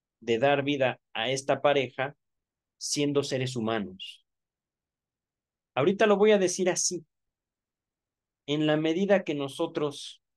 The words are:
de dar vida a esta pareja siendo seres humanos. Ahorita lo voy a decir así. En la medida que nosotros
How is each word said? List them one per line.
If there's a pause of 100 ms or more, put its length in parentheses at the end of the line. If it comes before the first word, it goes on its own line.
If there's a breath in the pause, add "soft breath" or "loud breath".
(200)
de
dar
vida (140)
a
esta
pareja (640)
siendo
seres
humanos. (1500)
Ahorita
lo
voy
a
decir
así. (1400)
En
la
medida
que
nosotros (160)